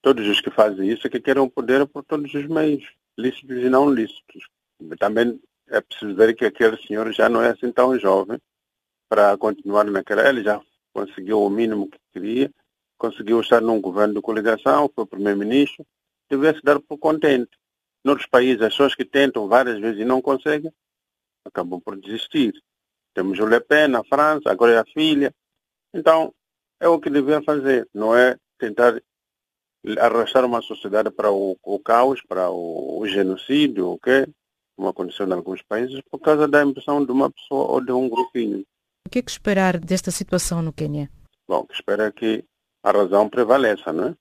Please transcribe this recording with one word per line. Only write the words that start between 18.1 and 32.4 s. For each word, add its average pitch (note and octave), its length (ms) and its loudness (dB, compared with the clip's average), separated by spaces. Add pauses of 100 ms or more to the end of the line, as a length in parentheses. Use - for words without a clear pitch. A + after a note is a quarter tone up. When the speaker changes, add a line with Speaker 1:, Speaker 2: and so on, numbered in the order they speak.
Speaker 1:
países, B2+ 340 4
as A2+ 140 2
pessoas C#3 200 2
que B2+ 100 -6
tentam B2+ 440 0
várias A#2+ 320 2
vezes G#2+ 180 -4
e A2 60 -4
não C3 160 0
conseguem, D3+ 500 -4 (720)
acabam F2 380 -10
por G2 160 -14
desistir. A2 560 -4 (640)
Temos F#2+ 240 -4
o G#2+ 80 0
Le A2+ 140 4
Pen D3+ 280 2
na A#2+ 160 0
França, D3+ 460 0
agora A#2 220 4
é A#2 60 6
a A2 60 0
filha. D3+ 480 0 (640)
Então, D#3+ 400 2 (480)
é E3+ 60 2
o E3 100 4
que D3 120 -4
devia D3 320 0
fazer, C3+ 500 0
não A2 240 2
é B2 220 4 (200)
tentar A#2 400 2 (1000)
arrastar A#2 480 2
uma A#2+ 160 -4
sociedade G#2+ 480 -4
para G#2 200 -2
o, G2 320 -2
o F#2+ 160 -6
caos, A#2+ 480 0
para F#2 220 -2